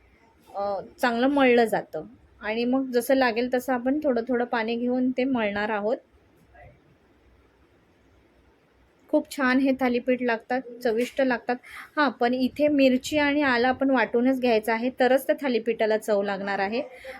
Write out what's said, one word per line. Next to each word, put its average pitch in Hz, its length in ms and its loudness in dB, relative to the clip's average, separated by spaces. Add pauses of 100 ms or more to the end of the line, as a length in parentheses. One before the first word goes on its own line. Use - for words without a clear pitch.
(560)
अ, 196 260 -4 (200)
चांगलं 240 260 2
मळलं 254 380 4
जातं 170 380 -4 (380)
आणि 226 240 -4
मग 262 260 -2
जसं 240 240 2
लागेल 247 380 0
तसं 254 200 -2
आपण 254 300 0
थोडं 240 240 0
थोडं 247 180 0
पाणी 233 300 -4
घेऊन 247 360 0
ते 254 120 -2
मळणार 214 460 -2
आहोत. 214 280 -2 (3250)
खूप 302 260 -2
छान 254 200 2
हे 269 220 2
थालीपीठ 247 420 0
लागतात, 247 400 -2 (220)
चविष्ट 240 380 0
लागतात. 247 340 -2 (400)
हां, 294 140 2
पण 247 240 0
इथे 262 340 0
मिरची 269 500 2
आणि 294 240 2
आलं 247 260 2
आपण 262 220 0
वाटूनच 247 520 2
घ्यायचं 226 320 2
आहे, 233 160 -2 (100)
तरच 262 280 2
त्या 302 140 2
थालीपीठाला 226 560 0
चव 214 240 0
लागणार 196 380 -4
आहे, 208 220 -2 (380)